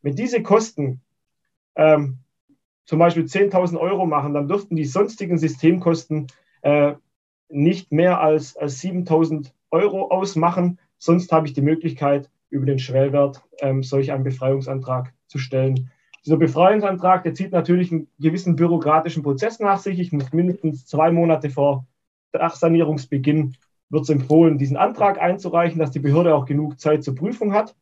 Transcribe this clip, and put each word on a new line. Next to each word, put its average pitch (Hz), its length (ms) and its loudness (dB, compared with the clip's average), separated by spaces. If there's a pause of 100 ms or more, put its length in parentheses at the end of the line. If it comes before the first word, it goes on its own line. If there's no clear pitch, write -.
Wenn 143 140 -4
diese 226 260 -2
Kosten, 156 600 -2 (720)
ähm, 147 440 2 (680)
zum 156 140 -2
Beispiel 170 260 4
zehntausend 185 560 0
Euro 185 240 0
machen, 147 280 -2
dann 143 140 -2
dürften 190 300 -4
die 156 80 -2
sonstigen 180 520 -2
Systemkosten, 165 880 0 (340)
äh, 147 320 2 (560)
nicht 160 420 0
mehr 170 280 2
als, 156 380 -2
als 143 220 -8
siebentausend 165 760 -2 (160)
Euro 190 400 -2
ausmachen. 175 680 -2 (180)
Sonst 175 340 2
habe 156 140 2
ich 135 80 -8
die 139 80 -2
Möglichkeit, 143 720 0 (180)
über 135 160 -4
den 135 140 0
Schwellwert, 135 640 0 (160)
ähm, 135 240 -2
solch 135 280 -2
einen 135 120 -4
Befreiungsantrag 131 920 -4 (140)
zu - 100 -10
stellen. 131 540 -2 (340)
Dieser 151 120 2
Befreiungsantrag, 180 840 2
der 170 120 -4
zieht 185 160 -8
natürlich 175 400 0
einen 160 160 -6 (100)
gewissen 160 380 0
bürokratischen 156 680 0
Prozess 143 380 -4
nach 196 180 0
sich. 190 220 -6
Ich 175 120 -4
muss 139 200 -4
mindestens 165 560 -2
zwei 156 240 2
Monate 165 380 2
vor 135 360 0 (460)
Dachsanierungsbeginn, 151 1200 0 (340)
wird's - 200 -2
empfohlen, 151 480 4
diesen 135 200 -2
Antrag 202 440 0
einzureichen, 170 580 0
dass 147 120 0
die 151 80 -6
Behörde 156 340 4
auch 135 120 2
genug 147 340 -4
Zeit 151 240 0
zur 139 100 -6
Prüfung 196 400 -4
hat. 214 280 -2